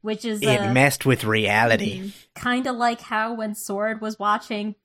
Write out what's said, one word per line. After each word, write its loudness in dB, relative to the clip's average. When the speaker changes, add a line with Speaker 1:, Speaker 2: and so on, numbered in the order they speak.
Speaker 1:
which -6
is, -4
Speaker 2:
It 4
Speaker 1:
uh, 0
Speaker 2:
messed 4
with 2
reality. 2
Speaker 1:
mm-hmm. -14
Kinda -2
like -2
how -4
when -6
Sword -4
was -8
watching -2